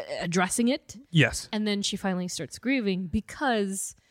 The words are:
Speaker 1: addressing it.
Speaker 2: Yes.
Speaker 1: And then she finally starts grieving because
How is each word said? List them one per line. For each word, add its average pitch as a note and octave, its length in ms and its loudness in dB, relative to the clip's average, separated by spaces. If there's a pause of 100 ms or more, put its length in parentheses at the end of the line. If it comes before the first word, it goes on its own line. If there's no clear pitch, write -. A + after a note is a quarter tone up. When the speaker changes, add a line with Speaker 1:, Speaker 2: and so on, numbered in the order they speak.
(200)
Speaker 1:
addressing F3+ 480 2
it. - 280 -2 (140)
Speaker 2:
Yes. C3+ 420 4
Speaker 1:
And G#3+ 160 -2
then G3+ 140 0
she G3 160 -4
finally F3+ 300 -2
starts - 320 -10
grieving G3+ 480 0
because G#3 880 -2 (160)